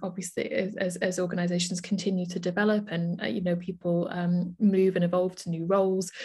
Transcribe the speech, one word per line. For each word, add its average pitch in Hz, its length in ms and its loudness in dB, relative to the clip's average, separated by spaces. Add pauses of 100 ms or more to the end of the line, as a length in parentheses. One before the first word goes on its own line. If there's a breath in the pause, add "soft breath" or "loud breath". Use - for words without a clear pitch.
obviously 185 520 -6
as, 190 240 -2
as, 180 200 -2
as 185 220 -2
organisations 175 640 0
continue 190 460 0
to 180 120 -6
develop 208 500 2
and, 170 320 -2
uh, - 60 -2
you - 140 -2
know, 175 160 0
people, 175 520 -2
um, 175 480 -2
move 190 380 4
and 175 80 2
evolve 185 320 2
to - 140 -10
new 165 160 -2
roles. 190 480 2 (120)